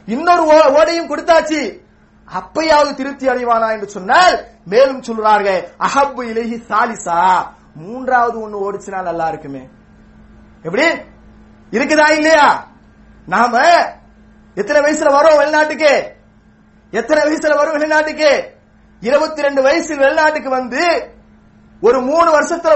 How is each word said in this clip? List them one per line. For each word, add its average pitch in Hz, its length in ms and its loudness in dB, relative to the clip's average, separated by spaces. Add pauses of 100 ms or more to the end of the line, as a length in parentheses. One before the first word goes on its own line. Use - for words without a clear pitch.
இன்னொரு 330 380 2
ஓ-, 302 260 6
ஓடையும் 320 400 0
கொடுத்தாச்சு, 311 520 0 (680)
அப்பயாவது 294 680 0
திருப்தி 269 320 -8
அடைவானா 240 440 0
என்று 208 180 -8
சொன்னால், 269 480 2 (280)
மேலும் 254 360 0
சொல்றாங்க, 214 480 0 (300)
"அஹப்பு 254 460 -2
இலைஹி 226 340 -6 (100)
சாலிசா", 208 520 -2 (540)
மூன்றாவது 240 640 -4
ஒண்ணு 214 220 -12
ஓடிச்சுனா 196 420 -8
நல்லா 170 260 -6
இருக்குமே. 143 340 -10 (1000)
எப்படி 208 240 -2 (840)
இருக்குதா 302 400 2
இல்லையா? 311 360 4 (800)
நாம 233 340 0 (960)
எத்தனை 247 260 0
வயசுல 302 300 0
வரோம் 302 240 6
வெளிநாட்டுக்கு? 302 560 2 (1000)
எத்தனை 294 320 -2
வயசுல 302 340 -2
வரும் 302 160 0
வெளிநாட்டுக்கு? 302 600 0 (680)
இருபத்தி 294 400 -2
ரெண்டு 277 200 0
வயசில் 294 360 0
வெளிநாட்டுக்கு 302 520 0
வந்து 254 320 -4 (1000)
ஒரு 240 180 2
மூணு 320 300 0
வருஷத்துல 320 460 0